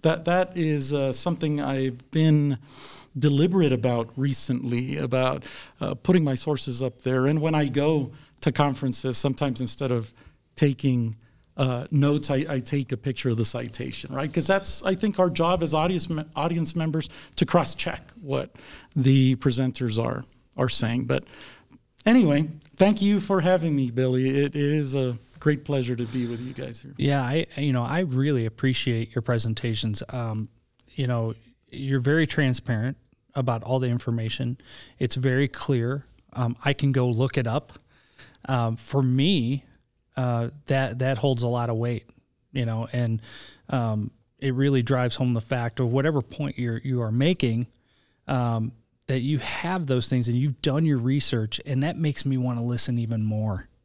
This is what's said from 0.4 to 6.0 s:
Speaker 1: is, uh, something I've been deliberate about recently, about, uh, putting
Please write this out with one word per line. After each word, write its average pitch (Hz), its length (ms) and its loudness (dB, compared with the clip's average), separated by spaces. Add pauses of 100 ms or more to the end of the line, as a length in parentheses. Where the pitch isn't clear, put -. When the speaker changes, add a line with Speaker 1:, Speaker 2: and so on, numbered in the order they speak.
Speaker 1:
is, 147 380 0
uh, 139 180 0
something 156 480 -2
I've 135 520 -4
been 151 480 4 (580)
deliberate 151 540 4
about 117 440 0
recently, 127 800 -2
about, 131 460 0 (380)
uh, - 140 -4
putting 180 280 4